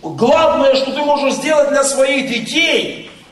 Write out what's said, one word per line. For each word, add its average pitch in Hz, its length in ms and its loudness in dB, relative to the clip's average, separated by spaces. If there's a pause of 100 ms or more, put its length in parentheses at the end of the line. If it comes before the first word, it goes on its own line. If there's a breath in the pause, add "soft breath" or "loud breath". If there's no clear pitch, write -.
главное, 262 720 2
что 269 160 -2
ты 294 100 -6
можешь 277 340 0
сделать 294 340 0
для 285 140 2
своих 269 460 0
детей, 285 800 -4 (220)